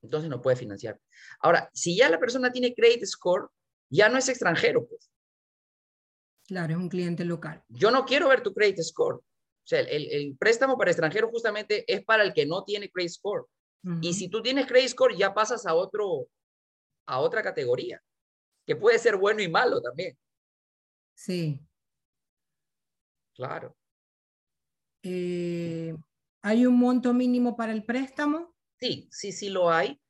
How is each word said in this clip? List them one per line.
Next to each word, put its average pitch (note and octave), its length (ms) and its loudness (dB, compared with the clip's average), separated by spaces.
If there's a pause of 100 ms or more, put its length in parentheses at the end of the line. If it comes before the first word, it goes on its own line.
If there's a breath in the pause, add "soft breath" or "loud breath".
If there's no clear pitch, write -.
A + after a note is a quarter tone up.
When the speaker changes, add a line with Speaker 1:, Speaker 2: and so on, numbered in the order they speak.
Speaker 1:
Entonces D3+ 280 -6
no B2 100 -8
puede B2+ 160 2
financiar. G#2+ 440 -10 (400 loud breath)
Ahora, E3+ 320 4
si F3 240 -2
ya C4 120 6
la B3+ 120 2
persona B3 320 0
tiene B3 220 -2
credit A#3 320 4
score, - 440 -2 (400)
ya G3+ 180 6
no B3 100 2
es B3+ 100 0
extranjero, - 580 0
pues. - 240 -20 (1400)
Speaker 2:
Claro, E3+ 280 -4
es E3+ 40 -4
un F3+ 100 -6
cliente F3 360 -4
local. E3 440 -8
Speaker 1:
Yo B2+ 220 2
no C4 140 2
quiero C#4 240 2
ver C4 140 4
tu G3+ 120 -6
credit G3 280 0
score. - 340 -2
O - 520 -20
sea, D#3 120 2
el, B2 80 0
el, D3+ 240 -4
el C#3+ 240 -6
préstamo A#3+ 420 2
para F#3 140 2
extranjeros E3 400 0
justamente G#3+ 600 -2
es G3 120 -2
para A3 180 4
el F#3+ 100 0
que D3+ 140 2
no F3 160 -4
tiene G3+ 260 -8
credit F3 220 -4
score. F#3+ 360 -8 (360)
Speaker 2:
Ujú. F3 180 -6
Speaker 1:
Y E3+ 140 -2
si F#3 140 -8
tú A3 140 -4
tienes C4 240 0
credit B3+ 240 4
score, B3 260 2
ya G3 180 2
pasas G#3+ 320 -2
a E3 80 0
otro, F#3 540 -2 (800)
a B2+ 120 -4
otra E3+ 240 0
categoría, D3+ 580 -4 (640)
que D3 120 -2
puede A3+ 240 4
ser A3 160 2
bueno G#3 260 2
y F#3 60 -2
malo G3 340 0
también. C3+ 340 -8 (1000)
Speaker 2:
Sí. E3 440 -6 (1700)
Speaker 1:
Claro. D3 420 -12 (1300)
Speaker 2:
Eh, F3 960 -6 (460)
¿hay A3+ 220 4
un B3 140 6
monto B3 340 2
mínimo B3 440 2
para A3+ 160 -4
el A3 120 -6
préstamo? D4 680 -4 (240)
Speaker 1:
Sí, A3+ 320 -6
sí, G3+ 220 -10
sí G3+ 160 -8
lo F#3 220 2
hay. F3+ 280 0 (120)